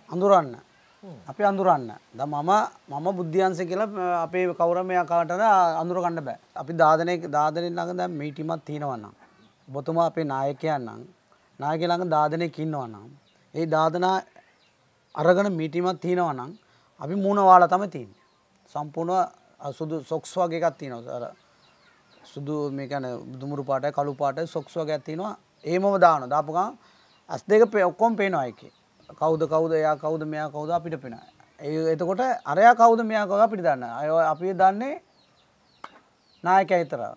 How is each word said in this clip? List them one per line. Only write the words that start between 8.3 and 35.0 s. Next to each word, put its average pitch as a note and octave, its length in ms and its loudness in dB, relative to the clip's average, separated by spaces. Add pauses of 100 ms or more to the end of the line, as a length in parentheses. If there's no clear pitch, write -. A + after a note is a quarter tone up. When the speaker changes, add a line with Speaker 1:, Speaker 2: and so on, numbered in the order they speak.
Speaker 1:
ටීමක් D#3+ 320 -8
තියෙනවා D3 320 -8
නම් G#2 180 -16 (540)
ඔබතුමා D#3+ 380 -2
අපේ D#3+ 180 -2
නායකයා C#3+ 540 -2
නම්, A2 220 -12 (600)
නායකයා D#3+ 300 -2
ළඟ F3 200 -2
දාදනෙක් D#3 480 0
ඉන්නවා D3+ 300 -6
නම්, G#2+ 200 -18 (460)
ඒ D#3+ 120 -4
දාදන D#3+ 380 2 (1120)
අරගෙන F3+ 380 4
මේ D#3+ 160 -4
ටීමක් F3 320 -4
තියෙනවා F3 340 -2
නම් B2+ 160 -12 (500)
අපි D#3 140 -6
මූණ G3+ 300 0
වාලා F#3 240 10
තමයි F#3+ 200 0
තියෙන්නේ. A#2 340 -14 (480)
සම්පූර්ණ D#3 1040 -6
සුදු D#3 320 -8
සොක්ස් - 320 -8
වගේ E3+ 240 -2
එකක් E3 180 0
තියෙනවා. B2 380 -12
අර A#2+ 80 -8 (1000)
සුදු C#3+ 300 -10 (160)
මේ C#3 180 -8
කියන්නේ C3 260 -6 (240)
දුමුරු C#3 260 -8
පාටයි C3+ 280 -2
කළු C#3+ 220 -2
පාටයි C#3+ 320 -4
සොක්ස් D#3+ 300 -8
වගේක් D3+ 280 -4
තියෙනවා. F3+ 300 -8 (300)
ඒමම F3+ 220 0 (140)
දානවා. D#3 280 6
දාපු D3 240 0
ගමන් G3 260 -2 (500)
ඇස් - 160 -8
දෙක G#3+ 260 6
පේ-, G#3 140 2
ඔක්කොම A3 320 2
පේනවා F#3 280 0
ඒකේ. - 280 -12 (380)
කවුද D#3+ 380 0
කවුද D#3+ 240 2
එයා D#3 240 2
කවුද D#3 280 -4
මෙයා D#3 260 -6
කවුද D3+ 200 -8
අපිට E3+ 300 -4
පේනවා. B2 260 -16 (340)
ඒ D#3 320 -2
එතකොට F3 280 -2 (240)
අරයා G3+ 300 6
කවුද A#3 280 6
මෙයා G#3+ 240 -2
කවුද G3+ 140 2
අපිට G#3+ 220 2
දන්න. C#3 280 0
අය C3+ 180 -6 (160)
අපි E3 300 -2
දන්නේ G3 400 2 (1500)